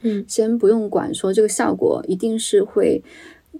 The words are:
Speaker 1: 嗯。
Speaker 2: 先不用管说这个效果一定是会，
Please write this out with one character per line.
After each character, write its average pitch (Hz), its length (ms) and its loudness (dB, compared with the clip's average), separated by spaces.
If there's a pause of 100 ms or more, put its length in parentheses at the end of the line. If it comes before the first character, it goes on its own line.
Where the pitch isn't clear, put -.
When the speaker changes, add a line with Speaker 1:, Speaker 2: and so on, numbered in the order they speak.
Speaker 1:
嗯。 208 260 -2
Speaker 2:
先 226 280 0
不 202 120 2
用 214 200 2
管 - 240 -2
说 196 200 -2
这 214 100 2
个 214 60 4
效 202 260 -2
果 - 320 0
一 190 80 -2
定 226 240 -2
是 202 240 2
会， 190 400 0 (580)